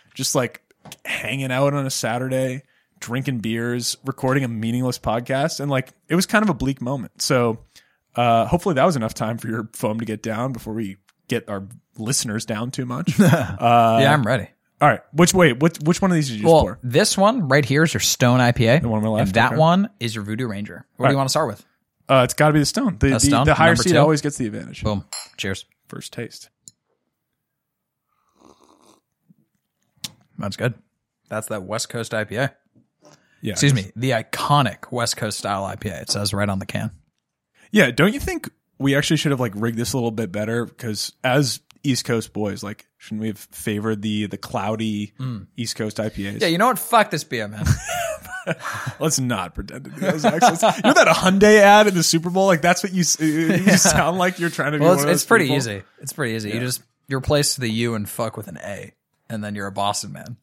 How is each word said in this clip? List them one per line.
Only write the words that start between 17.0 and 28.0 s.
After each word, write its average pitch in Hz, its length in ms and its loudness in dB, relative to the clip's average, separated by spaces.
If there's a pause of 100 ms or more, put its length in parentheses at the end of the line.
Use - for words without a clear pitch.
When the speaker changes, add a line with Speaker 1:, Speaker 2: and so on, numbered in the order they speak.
Speaker 2:
one 202 300 2
right 139 180 4
here 143 200 2
is 160 100 0
your 104 60 -2
Stone 127 400 4
I 120 100 4
P 120 160 2
A. 131 140 6
Speaker 1:
The 120 80 -2
one 110 100 0
on 107 60 0
my 110 60 0
left? 107 180 0
Speaker 2:
And 95 80 -2
that 117 160 4
Speaker 1:
Okay. 143 80 -2
Speaker 2:
one 180 300 4 (100)
is 117 140 -4
your 107 100 -6
Voodoo 110 240 -6
Ranger. 98 380 -12 (100)
What 127 100 0
Speaker 1:
All - 20 6
Speaker 2:
do 135 40 4
you 139 40 2
Speaker 1:
right. 139 40 0
Speaker 2:
wanna 135 80 0
start 151 200 0
with? 101 160 -10 (440)
Speaker 1:
Uh, 135 160 6
it's 123 100 -2
gotta 151 180 4
be 151 60 4
the 143 80 2
Stone. 240 320 -2
The, 135 80 2
Speaker 2:
A 139 40 4
Speaker 1:
the, 123 100 2
Speaker 2:
Stone, 139 260 4
Speaker 1:
the 151 80 6
higher 160 140 6
Speaker 2:
number 170 160 4
Speaker 1:
seed 180 80 4
Speaker 2:
two? 156 80 6
Speaker 1:
always 147 200 4
gets 147 180 -4
the 127 100 -4
advantage. 101 340 -12
Speaker 2:
Boom. 101 220 -2 (320)
Cheers. 98 280 -8 (220)
Speaker 1:
First - 260 -16
taste. - 380 -14 (4000)